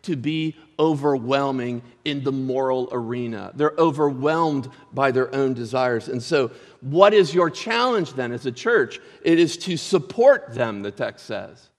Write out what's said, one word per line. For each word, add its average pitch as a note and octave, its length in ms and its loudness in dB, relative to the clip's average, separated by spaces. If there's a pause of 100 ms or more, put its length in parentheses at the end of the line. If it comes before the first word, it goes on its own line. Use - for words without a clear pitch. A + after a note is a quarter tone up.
to F3+ 120 -4
be D#3 400 -4 (240)
overwhelming C3+ 1040 0 (220)
in C#3+ 180 -4
the C#3 80 -2
moral C3 640 -2
arena. A#2 640 -6
They're D3+ 200 0
overwhelmed D3 960 0 (220)
by C3+ 180 2
their B2+ 240 0
own C3+ 180 0
desires. A#2+ 540 -2
And B2 160 -6
so, C3+ 300 0 (280)
what F3 320 6
is F3+ 220 4
your F3 160 4
challenge A3+ 600 -2
then B2+ 180 -4
as B2 160 -8
a B2 60 -4
church? F#3+ 480 -2 (240)
It E3 160 4
is E3+ 160 2
to F3+ 200 -6
support A#3 760 2
them, A2+ 280 -4
the G2+ 100 -6
text A2 340 -8
says. - 520 -12